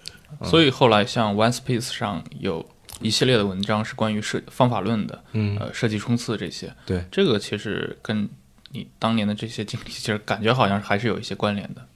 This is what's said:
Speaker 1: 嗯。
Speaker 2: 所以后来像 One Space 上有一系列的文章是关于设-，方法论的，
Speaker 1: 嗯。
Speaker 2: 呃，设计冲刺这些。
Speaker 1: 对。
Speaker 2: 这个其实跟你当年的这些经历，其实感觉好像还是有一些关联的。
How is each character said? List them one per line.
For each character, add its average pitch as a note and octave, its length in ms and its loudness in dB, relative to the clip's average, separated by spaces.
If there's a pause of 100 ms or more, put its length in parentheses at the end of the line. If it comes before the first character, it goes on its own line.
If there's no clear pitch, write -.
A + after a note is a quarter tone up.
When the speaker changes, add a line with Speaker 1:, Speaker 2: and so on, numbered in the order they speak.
(400)
Speaker 1:
嗯。 - 100 -8
Speaker 2:
所 E3 140 8
以 C#3 80 6
后 C3 160 6
来 G#2 180 8
像 G#2+ 300 0
One A2+ 180 4
Space A#2+ 400 -4
上 G2+ 300 -6 (160)
有 E2+ 280 -4 (340)
一 A2+ 80 0
系 A#2+ 160 2
列 B2 120 6
的 G2+ 80 4
文 F#2+ 160 -2
章 G#2+ 220 0
是 - 120 -8
关 A2 180 0
于 G#2 80 -2
设-， - 200 -4 (100)
方 B2+ 180 4
法 A2 120 0
论 G#2+ 260 0
的， - 160 -12 (100)
Speaker 1:
嗯。 G#2 240 0
Speaker 2:
呃， - 160 -6
设 - 140 -2
计 G#2+ 100 0
冲 A#2 180 0
刺 A#2 220 -4
这 G2 120 -6
些。 - 240 -12 (120)
Speaker 1:
对。 F2+ 260 -2
Speaker 2:
这 G3 140 2
个 A#2+ 120 4
其 G#2 200 -4
实 G2+ 440 -6
跟 G#2+ 280 -4 (420)
你 A2+ 160 -12 (100)
当 A2+ 180 0
年 G#2+ 120 2
的 G#2 60 0
这 A2 140 -6
些 A2 180 -6
经 - 200 -8
历， - 60 -14
其 - 140 -10
实 G#2+ 140 0
感 G2+ 220 -2
觉 A2+ 120 4
好 B2+ 140 6
像 G2 140 2
还 G2+ 160 0
是 A#2 100 0
有 F#2 120 0
一 - 40 -10
些 - 100 -8
关 G#2 220 0
联 G2+ 180 -8
的。 - 120 -16 (100)